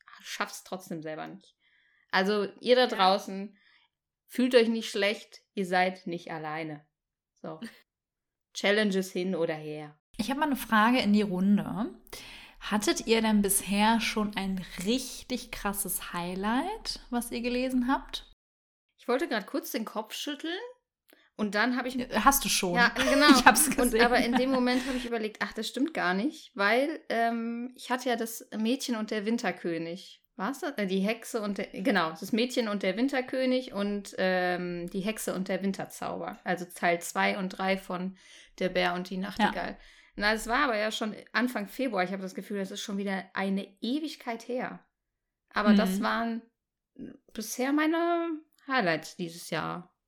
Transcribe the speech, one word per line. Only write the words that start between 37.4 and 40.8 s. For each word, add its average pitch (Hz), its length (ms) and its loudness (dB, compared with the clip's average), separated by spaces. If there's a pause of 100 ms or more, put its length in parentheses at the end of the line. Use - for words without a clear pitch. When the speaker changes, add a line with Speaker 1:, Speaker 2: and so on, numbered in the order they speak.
Speaker 1:
drei 190 260 -2
von 185 400 -6 (420)
Der 185 120 0
Bär 180 240 0
und 180 160 -6
die 190 80 -6
Nachtigall. 196 540 -2
Speaker 3:
Ja. - 40 -14 (400)
Speaker 1:
Na, 208 160 2
es 220 140 -4
war 233 180 0
aber 233 120 2
ja 214 160 -2